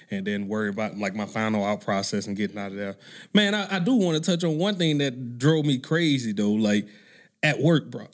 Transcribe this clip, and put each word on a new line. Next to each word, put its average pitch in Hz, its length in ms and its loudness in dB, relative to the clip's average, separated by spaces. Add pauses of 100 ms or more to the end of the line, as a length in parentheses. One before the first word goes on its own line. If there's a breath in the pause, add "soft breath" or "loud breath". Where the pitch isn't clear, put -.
(120 loud breath)
and 98 140 -4
then 101 240 -4
worry 107 200 -2
about, 101 280 -6
like, 101 180 -4
my 104 120 -4
final 107 360 0
out 104 180 0
process 98 460 -2
and 101 80 -6
getting 101 220 -4
out 101 140 -8
of 98 60 -10
there. 98 200 -8 (360 loud breath)
Man, 208 220 4
I, 196 200 -4
I 190 40 0
do 185 160 2
wanna 175 240 4
touch 170 240 0
on 160 140 0
one 202 180 0
thing 160 220 2
that 127 400 -4
drove 151 280 4
me 143 120 2
crazy, 139 560 0
though. 104 200 2
Like, 104 340 2 (540 loud breath)
at 151 200 0
work, 143 280 4
bro, 113 240 -12